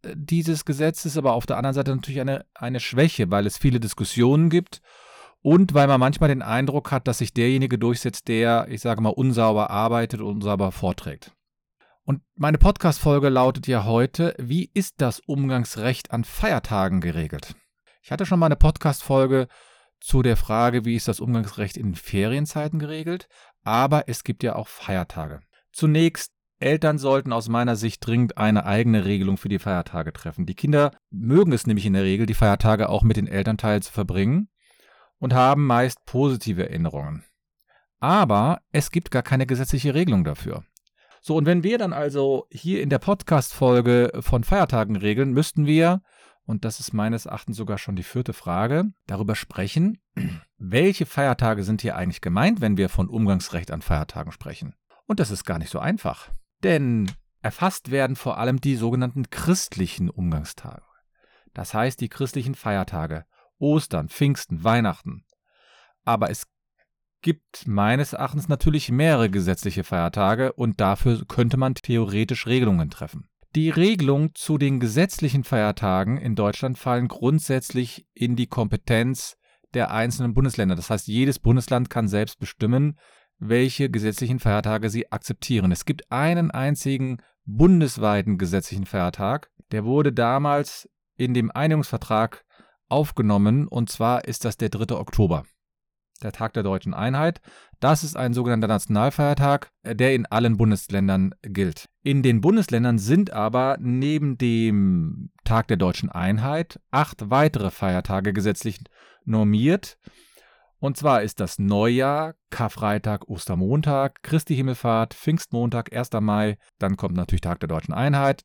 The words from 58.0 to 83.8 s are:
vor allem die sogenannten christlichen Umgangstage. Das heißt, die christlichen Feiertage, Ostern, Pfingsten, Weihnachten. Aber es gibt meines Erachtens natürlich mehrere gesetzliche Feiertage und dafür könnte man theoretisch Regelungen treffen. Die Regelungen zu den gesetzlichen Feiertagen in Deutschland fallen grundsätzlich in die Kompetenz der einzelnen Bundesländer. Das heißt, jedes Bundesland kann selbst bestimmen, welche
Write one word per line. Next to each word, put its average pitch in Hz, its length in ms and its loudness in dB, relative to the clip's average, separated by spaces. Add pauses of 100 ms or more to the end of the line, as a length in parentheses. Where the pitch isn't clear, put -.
vor - 200 -6
allem 127 220 0
die 139 160 0
sogenannten 127 540 -2
christlichen - 800 -2
Umgangstage. - 720 -6 (720)
Das - 200 -12
heißt, 117 280 -2
die 117 80 -4
christlichen 131 460 -6
Feiertage, 85 680 -4 (340)
Ostern, 139 520 0
Pfingsten, 104 560 -2
Weihnachten. 107 580 0 (800)
Aber 113 260 0
es - 180 -10 (760)
gibt - 460 -4
meines 113 440 0
Erachtens 143 380 -6
natürlich 147 420 2
mehrere 127 380 4
gesetzliche 95 560 -2
Feiertage 98 640 0
und 117 300 -2
dafür 110 440 2
könnte 120 300 0
man 131 180 0
theoretisch 113 760 -2
Regelungen 107 420 2
treffen. - 400 -14 (260)
Die 156 140 2
Regelungen 160 640 2
zu - 240 -4
den 135 220 2
gesetzlichen 131 640 0
Feiertagen 104 760 0
in 117 180 -4
Deutschland 110 420 -2
fallen 123 300 -2
grundsätzlich 127 1080 -2
in 120 220 -2
die 120 120 -2
Kompetenz - 880 -2 (380)
der 120 160 -2
einzelnen 120 420 -2
Bundesländer. 117 420 2
Das 87 140 -8
heißt, 107 180 -4
jedes 127 300 0
Bundesland 123 520 2
kann 113 180 -2
selbst 104 320 -2
bestimmen, 135 580 -2 (400)
welche 127 540 0